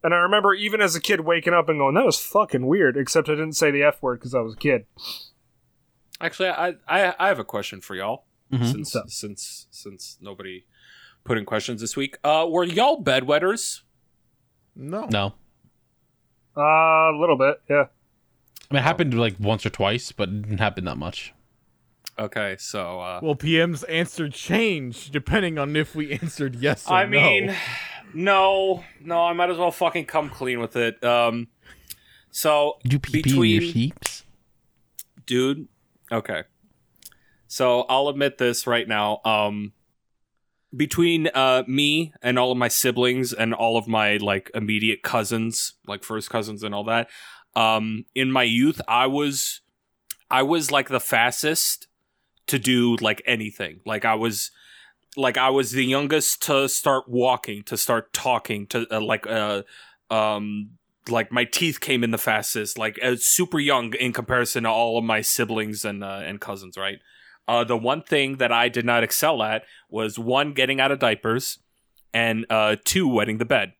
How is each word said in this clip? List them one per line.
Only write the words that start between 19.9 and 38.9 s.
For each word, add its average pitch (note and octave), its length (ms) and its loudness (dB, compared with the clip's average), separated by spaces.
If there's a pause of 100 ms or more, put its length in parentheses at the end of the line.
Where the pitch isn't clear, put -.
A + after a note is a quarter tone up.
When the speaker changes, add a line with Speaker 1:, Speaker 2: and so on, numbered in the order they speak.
Speaker 3:
but G2 180 -4
it G#2 140 -4
didn't G#2 160 -4
happen F#2 260 0
that B1+ 120 -6
much. - 360 -10 (840)
Speaker 2:
Okay, G#2 400 -4
so, F#2 420 -8
uh, F2+ 200 -8
Speaker 4:
Well, D3+ 140 0
P D#3+ 240 0
M's E3 240 0
answer E3 460 -4
changed D#3+ 800 -4
depending D#3+ 460 -2
on D3 180 -4
if D#3 200 -2
we D3+ 160 -6
<laughs> D3 100 -6
answered C#3 340 -6
yes C3+ 320 -2
or F3+ 60 2
Speaker 2:
I F#3 120 4
Speaker 4:
no. G3+ 40 -6 (120)
Speaker 2:
mean, G3 340 2 (580)
no, F#3+ 680 4 (180)
no, E3+ 240 0
I E3+ 80 0
might F3 180 2
as E3 60 -2
well F3 140 2
fucking E3+ 340 -2
come D3+ 240 -2
clean B2+ 300 -4
with A#2 180 -6
it. A#2 260 -2
Um, A#2+ 460 2 (800)
so D3 520 2
Speaker 3:
Did B2 100 2
you C#3+ 60 2
pee - 120 -8
pee D3+ 80 0
in D#3+ 40 -2 (120)
Speaker 2:
between A2+ 160 4 (100)
Speaker 3:
your E3+ 120 -4
sheeps? - 500 -4 (1040)
Speaker 2:
Dude, C3+ 420 -2 (440)
okay. G#2+ 320 -4 (1040)
So B2 420 2
I'll C3+ 200 4
admit C#3 300 -2
this A#2+ 260 0
right A#2 220 0
now. G#2 360 0